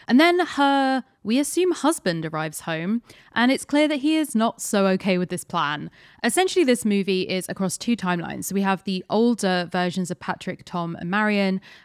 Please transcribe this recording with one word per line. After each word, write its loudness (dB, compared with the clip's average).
And 6
then 6
her, 2
we 0
assume, 2
husband 0
arrives -6
home, -2
and 4
it's 0
clear 2
that -2
he 2
is 0
not 0
so 2
okay 0
with -2
this -6
plan. -2
Essentially, 2
this 2
movie 0
is -4
across -4
two -2
timelines. -4
So -6
we 0
have 0
the -4
older 0
versions -2
of -10
Patrick, -8
Tom, -6
and -6
Marion, 2